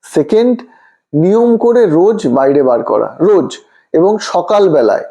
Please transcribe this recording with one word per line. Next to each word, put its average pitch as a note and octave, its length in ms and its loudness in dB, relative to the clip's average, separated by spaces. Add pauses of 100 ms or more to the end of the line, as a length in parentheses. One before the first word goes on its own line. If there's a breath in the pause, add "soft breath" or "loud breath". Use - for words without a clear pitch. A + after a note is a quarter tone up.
(140)
সেকেন্ড, A3 420 0 (560 soft breath)
নিয়ম G3+ 440 2
করে A#3 300 2
রোজ F#3 320 2 (100)
বাইরে C3+ 340 2
বার B2 200 0
করা, G#2+ 260 -2 (120)
রোজ, F3 280 2 (440 soft breath)
এবং F3+ 200 2 (200)
সকালবেলায়। F3 800 0